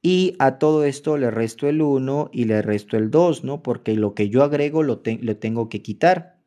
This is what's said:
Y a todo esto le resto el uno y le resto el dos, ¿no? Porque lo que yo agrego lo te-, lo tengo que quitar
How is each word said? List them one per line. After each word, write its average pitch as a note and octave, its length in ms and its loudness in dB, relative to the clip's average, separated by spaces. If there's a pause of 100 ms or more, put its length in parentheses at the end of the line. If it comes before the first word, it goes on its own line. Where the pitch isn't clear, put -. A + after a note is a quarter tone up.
Y F#3 380 2
a C3+ 200 2
todo D3+ 260 2
esto D3 340 -2
le B2 120 0
resto A2+ 380 -4
el D3+ 140 0
uno C#3 500 -2
y A#2+ 120 -2
le G#2+ 180 2
resto G#2 340 -4
el A2 140 0
dos, E3 340 2
¿no? C#3+ 180 -8
Porque A2+ 340 -4
lo G#2 180 -2
que G#2 160 -2
yo B2 120 4
agrego D3 400 0
lo B2+ 180 -2
te-, A2+ 200 -4
lo A2 160 -4
tengo A2+ 320 -4
que A2 140 -10
quitar E3 640 0